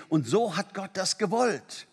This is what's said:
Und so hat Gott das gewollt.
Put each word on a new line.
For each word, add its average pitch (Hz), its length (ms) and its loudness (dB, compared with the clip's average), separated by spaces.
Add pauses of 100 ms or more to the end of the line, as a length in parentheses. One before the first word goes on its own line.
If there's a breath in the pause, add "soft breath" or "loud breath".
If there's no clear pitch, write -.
Und 156 160 4
so 185 320 2
hat 196 160 -6
Gott 196 220 -8
das 185 240 -2
gewollt. 214 720 0